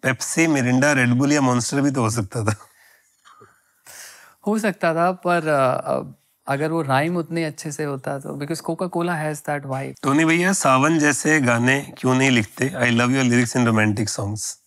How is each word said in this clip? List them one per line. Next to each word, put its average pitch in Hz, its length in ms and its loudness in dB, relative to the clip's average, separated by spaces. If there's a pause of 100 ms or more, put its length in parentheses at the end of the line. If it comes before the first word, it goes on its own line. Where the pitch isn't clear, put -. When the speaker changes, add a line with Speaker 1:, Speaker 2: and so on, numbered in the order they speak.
Speaker 1:
पेप्सी, 151 440 -2
मिरिंडा, 135 460 2
रेड 123 220 2
बुल 139 180 2
या 147 80 2
मॉन्स्टर 127 400 0
भी 143 100 2
तो 131 120 -2
हो 110 80 0
सकता 113 340 -6
था।" 104 100 0 (1900)
Speaker 2:
हो 214 120 0
सकता 185 360 0
था, 175 180 2
पर, 175 360 -2
अ, 135 440 0
अ, 131 100 -2 (440)
अगर 143 240 -4
वो 165 120 -2
राइम 143 340 0
उतने 165 280 -4
अच्छे 151 280 -10
से 151 120 -8
होता 139 340 -8
तो, 143 180 -10
because 147 240 -8 (100)
Coca-Cola 175 440 -4
has 151 320 -6
that 143 200 -6
vibe। 135 360 -8
Speaker 1:
टोनी 147 220 2
भैया, 170 280 2
सावन 151 460 4
जैसे 147 420 2
गाने 127 580 2
क्यों 131 160 2
नहीं 131 160 4
लिखते? 120 400 0
I 120 300 2
love 123 100 2
your 135 140 2
lyrics 123 320 2
in 120 160 2
romantic 107 440 0
songs। 104 400 -8 (100)